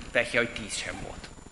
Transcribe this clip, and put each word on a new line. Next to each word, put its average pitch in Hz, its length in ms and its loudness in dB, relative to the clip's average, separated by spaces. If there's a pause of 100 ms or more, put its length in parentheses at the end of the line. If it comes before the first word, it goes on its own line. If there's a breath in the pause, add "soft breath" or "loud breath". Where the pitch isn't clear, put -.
(100)
pekje, 120 300 4
hogy 117 120 4
tíz 104 240 -6
sem - 260 -4
volt. - 260 -8 (240)